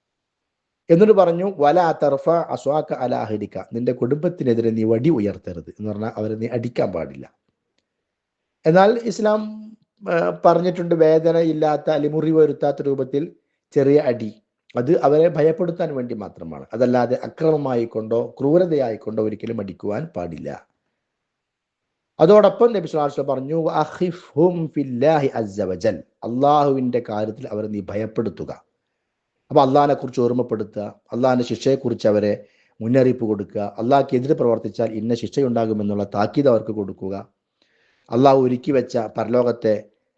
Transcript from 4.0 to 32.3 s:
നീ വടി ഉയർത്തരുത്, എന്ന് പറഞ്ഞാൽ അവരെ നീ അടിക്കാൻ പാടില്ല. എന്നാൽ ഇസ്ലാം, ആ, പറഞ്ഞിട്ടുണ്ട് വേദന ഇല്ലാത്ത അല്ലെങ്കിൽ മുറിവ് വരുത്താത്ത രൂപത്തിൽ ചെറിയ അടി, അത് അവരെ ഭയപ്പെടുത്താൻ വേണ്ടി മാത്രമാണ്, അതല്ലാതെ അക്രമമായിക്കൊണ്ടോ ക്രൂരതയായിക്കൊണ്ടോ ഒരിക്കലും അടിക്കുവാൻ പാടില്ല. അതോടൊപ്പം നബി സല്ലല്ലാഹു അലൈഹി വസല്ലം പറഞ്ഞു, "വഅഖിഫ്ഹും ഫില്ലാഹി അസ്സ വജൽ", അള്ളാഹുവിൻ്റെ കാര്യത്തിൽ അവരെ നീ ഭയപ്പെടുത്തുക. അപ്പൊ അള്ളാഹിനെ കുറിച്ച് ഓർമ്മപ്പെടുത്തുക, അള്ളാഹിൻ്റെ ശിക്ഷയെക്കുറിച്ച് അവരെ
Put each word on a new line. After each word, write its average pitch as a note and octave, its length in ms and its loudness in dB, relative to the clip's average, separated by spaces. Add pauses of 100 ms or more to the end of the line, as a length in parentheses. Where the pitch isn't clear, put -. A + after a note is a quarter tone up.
നീ A2+ 140 -2
വടി A2+ 260 2
ഉയർത്തരുത്, F#2+ 600 -4
എന്ന് G#2 220 -10
പറഞ്ഞാൽ G#2+ 240 -8
അവരെ A2 200 -6
നീ A2 120 -6
അടിക്കാൻ A#2+ 440 -4
പാടില്ല. C#2 340 -10 (1400)
എന്നാൽ F#3+ 380 6
ഇസ്ലാം, G#3+ 380 -2 (680)
ആ, F3+ 60 0 (300)
പറഞ്ഞിട്ടുണ്ട് E3+ 500 2
വേദന D#3+ 420 4
ഇല്ലാത്ത D3+ 520 0
അല്ലെങ്കിൽ D3 280 0
മുറിവ് D#3 240 2
വരുത്താത്ത C#3+ 400 0
രൂപത്തിൽ C#3 500 -4 (440)
ചെറിയ C#3 240 6
അടി, A2+ 320 -2 (440)
അത് C3+ 260 0
അവരെ D3+ 260 4
ഭയപ്പെടുത്താൻ E3 680 -2
വേണ്ടി B2 200 -8
മാത്രമാണ്, E2+ 580 -12
അതല്ലാതെ B2 500 0
അക്രമമായിക്കൊണ്ടോ A#2+ 1160 -2
ക്രൂരതയായിക്കൊണ്ടോ C3+ 840 0
ഒരിക്കലും A2 360 -6
അടിക്കുവാൻ G2+ 560 -6
പാടില്ല. D#2+ 520 -10 (1500)
അതോടൊപ്പം G#3 540 6
നബി F#3 140 -4
സല്ലല്ലാഹു D3 200 -2
അലൈഹി C#3 140 -6
വസല്ലം C#3 140 -2
പറഞ്ഞു, C3+ 200 -6
"വഅഖിഫ്ഹും E3 1200 -2
ഫില്ലാഹി C#3 600 0
അസ്സ G#2 260 -4
വജൽ", F#2 420 -4 (200)
അള്ളാഹുവിൻ്റെ C3 840 0
കാര്യത്തിൽ G#2+ 420 -6
അവരെ G#2+ 160 -6
നീ G#2 220 -6
ഭയപ്പെടുത്തുക. G#2 800 -8 (840)
അപ്പൊ C#3+ 100 6
അള്ളാഹിനെ C#3+ 320 4
കുറിച്ച് B2+ 280 -6
ഓർമ്മപ്പെടുത്തുക, A#2 720 -4 (200)
അള്ളാഹിൻ്റെ B2 320 0
ശിക്ഷയെക്കുറിച്ച് A#2+ 640 -2
അവരെ G#2 380 0 (360)